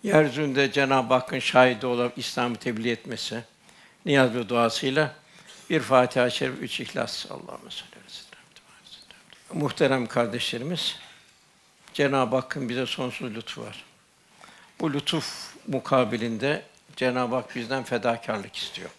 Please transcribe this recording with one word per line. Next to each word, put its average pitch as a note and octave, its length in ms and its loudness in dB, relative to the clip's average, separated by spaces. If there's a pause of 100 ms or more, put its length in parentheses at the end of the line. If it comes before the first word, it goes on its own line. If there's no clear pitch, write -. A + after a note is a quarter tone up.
yeryüzünde C#3+ 680 4
Cenab-ı C3 420 4
Hakk'ın B2+ 240 0
şahidi B2+ 480 6
olarak B2 320 0
İslam'ı A#2+ 380 -2
tebliğ A#2 340 -2
etmesi, A2+ 540 -6 (600)
niyaz C3+ 280 6
ve A#2 140 -4
duasıyla C3 680 2 (560)
bir D3 100 4
Fatiha-i B2 500 4
Şerif, B2+ 320 -4
üç - 180 -8
İhlas. - 500 -6
Allahümme - 400 -14
salli - 260 -16
ala - 120 -20
seyyidina - 300 -20 (300)
Muhammed. - 920 -12
Muhterem C3+ 440 2
kardeşlerimiz, A#2+ 880 -2 (1000)
Cenab-ı C3 420 2
Hakk'ın B2+ 320 -4
bize B2 180 -2
sonsuz B2 480 -6
lütfu A#2 280 -12
var. A2 220 -14 (960)
Bu D#3 120 0
lütuf - 600 -6 (140)
mukabilinde A#2+ 960 0 (340)
Cenab-ı B2+ 380 0
Hak - 220 -6
bizden B2 260 -4
fedakarlık A2+ 720 -4
istiyor. - 420 -10